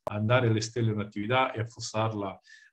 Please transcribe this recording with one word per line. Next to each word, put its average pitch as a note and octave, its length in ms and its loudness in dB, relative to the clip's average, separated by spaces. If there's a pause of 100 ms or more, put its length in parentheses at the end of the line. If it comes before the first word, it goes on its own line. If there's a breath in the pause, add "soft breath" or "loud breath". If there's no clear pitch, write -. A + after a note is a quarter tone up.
(100)
andare A2+ 380 4
alle A2 120 4
stelle A2+ 320 0
un'attività G#2+ 600 0
e A2+ 80 -4
affossarla, G#2+ 800 -4 (320 loud breath)